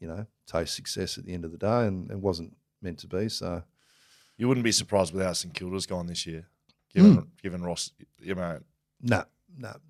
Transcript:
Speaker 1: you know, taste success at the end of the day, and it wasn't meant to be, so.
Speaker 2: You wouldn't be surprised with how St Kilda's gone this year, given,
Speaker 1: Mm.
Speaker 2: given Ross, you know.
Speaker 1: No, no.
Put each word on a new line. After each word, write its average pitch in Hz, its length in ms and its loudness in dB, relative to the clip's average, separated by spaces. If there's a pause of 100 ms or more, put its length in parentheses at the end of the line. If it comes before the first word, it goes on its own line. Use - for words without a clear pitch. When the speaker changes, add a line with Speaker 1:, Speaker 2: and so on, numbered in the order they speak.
Speaker 1:
you 87 80 -12
know, 95 160 -10 (220)
taste 82 280 -4
success - 440 -8
at 90 80 -16
the 90 80 -10
end 85 100 -8
of 82 80 -10
the 82 60 -16
day, 113 280 0
and 95 240 -4
it 101 80 -8
wasn't 90 380 -4 (240)
meant 87 200 -10
to 90 60 -18
be, 95 220 -4
so. 87 340 -6 (760)
Speaker 2:
You 120 100 2
wouldn't 127 160 2
be 110 80 4
surprised 92 400 2
with 95 100 -2
how 90 120 -2
St 87 180 -6
Kilda's 90 340 -6
gone 90 200 -6
this 85 200 -8
year, 82 200 -10 (480)
given, 185 240 12
Speaker 1:
Mm. - 80 -2 (160)
Speaker 2:
given 90 200 -6
Ross, 87 280 -6 (300)
you 95 140 -6
know. 85 260 -6 (420)
Speaker 1:
No, 120 220 2 (320)
no. 110 200 -14 (140)